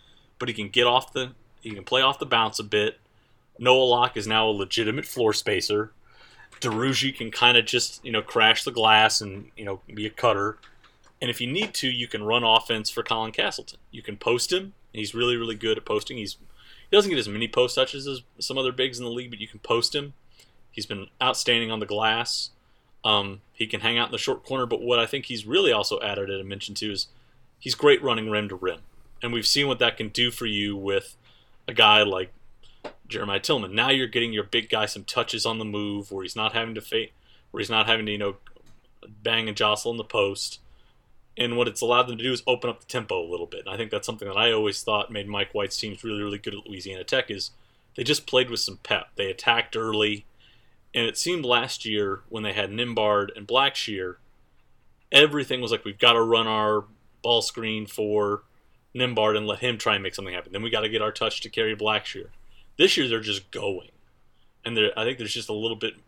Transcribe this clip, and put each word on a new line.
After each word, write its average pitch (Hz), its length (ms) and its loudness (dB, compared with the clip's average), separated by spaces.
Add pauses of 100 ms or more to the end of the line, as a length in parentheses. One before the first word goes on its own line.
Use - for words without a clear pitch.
(380)
but 120 100 -6
he 113 60 -4
can 104 140 -6
get 120 180 4
off 123 280 2
the, 131 180 -4 (280)
he 110 120 -12
can 98 120 -12
play 127 160 2
off 135 180 2
the - 60 -6
bounce 113 340 2
a 110 60 -6
bit. 104 340 0 (600)
Noah 127 260 6
Locke 120 320 4
is 101 100 -4
now 110 220 2
a - 20 4
legitimate 107 540 -2
floor 110 300 2
spacer. 104 580 0 (720)
Duruji 131 520 0
can 113 160 -8
kinda 120 300 6
just, - 420 0
you 127 80 -10
know, 107 120 0
crash 113 420 4
the 139 60 -4
glass 110 500 6
and, 101 380 -10
you 107 80 -12
know, 98 160 -8 (100)
be 104 140 -6
a 107 40 -8
cutter. 107 460 2 (640)
And 123 100 -2
if - 80 -4
you 120 80 -4
need 202 280 -4
to, 131 140 -2
you 120 200 -4
can 107 140 -6
run 113 200 2
offense 113 460 2
for 117 140 -4
Colin 113 300 -4
Castleton. - 460 -6 (120)
You - 100 -16
can 104 160 -10
post 117 340 0
him. 190 220 -4 (220)
He's 107 200 -8
really, 120 220 2
really 117 180 -4
good 110 220 0
at - 80 -8
posting. 107 320 -2
He's, 107 220 -10 (520)
he 190 60 6
doesn't 202 140 6
get 156 80 -2
as 107 100 -2
many 107 180 -4
post 123 280 0
touches 135 340 -2
as 131 140 -10 (160)
some - 180 -8
other 131 160 -2
bigs 123 260 -4
in 123 60 -10
the 120 60 -8
league, 123 180 -10
but 117 100 -14
you 110 80 -10
can 107 140 -18
post 117 340 0
him. 143 200 -6 (560)
He's 107 160 -10
been 101 220 -10 (140)
outstanding 120 480 2
on 110 100 -2
the 104 60 -6
glass. 110 640 0 (540)
Um, 101 380 0 (100)
he 113 140 -4
can 107 140 -6
hang 117 180 0
out 117 100 0
in - 40 -18
the 113 60 -4
short - 260 -2
corner, 131 200 -2
but 117 160 -2
what 120 180 2
I 117 60 4
think 127 220 -4
he's 107 200 -8
really 156 260 4
also 104 280 0
added 101 300 -4
a 98 80 -4
dimension 98 380 -10
to 110 140 -4
is 98 180 -6 (500)
he's 123 160 -4
great 143 280 6
running 113 280 -2
rim 104 180 0
to 95 80 -8
rim. 90 240 -4 (420)
And 120 100 -4
we've 113 140 0
seen 143 220 2
what 127 100 -2
that 117 180 4
can 107 120 -6
do 120 220 0
for 120 160 -6
you 104 300 -2
with 98 400 -2 (520)
a - 40 -4
guy 107 300 8
like 92 300 -2 (760)
Jeremiah 101 340 -4
Tillman. 104 340 -2
Now 120 160 2
you're 135 160 2
getting 117 260 -2
your 104 120 -2
big 110 240 -2
guy 107 180 0
some 101 180 -6
touches - 420 -2
on 113 120 -2
the 110 60 -6
move 104 460 -6
where 98 120 -8
he's 90 140 -10
not 110 160 -2
having 113 220 -4
to 107 60 -10
fa-, 113 300 -4 (400)
where - 100 -8
he's 107 100 -4
not 110 160 2
having 113 200 2
to, 104 60 -4
you 104 60 -4
know, 101 180 -4 (880)
bang 113 260 0
and 104 80 -6
jostle 107 340 0
in 117 80 -4
the 107 60 -6
post. - 560 -2 (760)
And 120 200 -2
what 120 120 2
it's 107 120 -8
allowed 120 280 4
them 117 100 -8
to 113 60 -6
do 131 80 0
is 120 140 -4
open 123 240 0
up 113 100 -8
the - 60 -20
tempo 101 360 -4
a 82 80 -8
little 85 160 -6
bit. - 140 -12
And 95 100 -12
I 95 60 -8
think 107 140 -6
that's 101 160 -4
something 104 220 -6
that 95 80 -6
I 117 160 4
always 107 300 0
thought 104 280 0
made 104 180 -8
Mike 101 260 -4
White's 101 220 -2
teams 104 280 -8
really, 107 180 -4
really 104 160 -6
good 104 160 -10
at 101 120 -14
Louisiana 95 380 -12
Tech 131 260 0
is 98 200 -8 (460)
they - 80 -4
just 143 220 -2
played 127 240 4
with 117 100 -4
some 95 220 -4
pep. 95 340 -2
They 98 140 -4
attacked 117 460 0
early. 107 500 0 (640)
And 120 140 0
it 113 100 -4
seemed 175 280 -2
last 120 400 0
year 104 440 -2
when 107 140 -8
they 104 100 -4
had 98 180 -2
Nembhard 107 640 2
and 104 100 -16
Blackshear, 107 680 0 (960)
everything 139 480 6
was 113 100 -2
like, 113 140 0
We've 101 120 -8
gotta 117 240 8
run 113 280 4
our 107 380 2 (360)
ball 117 200 4
screen 110 440 -4
for 104 560 -2 (520)
Nembhard 113 420 2
and 107 100 -2
let 101 140 -4
him 123 180 -2
try 107 160 0
and 98 80 0
make 92 120 -6
something 92 200 -10
happen. 87 180 -10
Then 101 100 -6
we 117 80 -4
gotta 110 180 0
get 107 140 -2
our 107 100 0
touch - 300 -4
to 110 60 -10
Kerry 110 280 -2
Blackshear. 104 500 -2 (500)
This 190 200 4
year, 139 120 2
they're 113 120 0
just 104 300 -6
going. 101 400 -6 (720)
And 117 120 -6
there, 107 220 4
I 110 60 0
think 127 140 -4
there's 110 140 -8
just 117 160 -8
a 110 60 -4
little 113 220 -4
bit 107 180 -6 (120)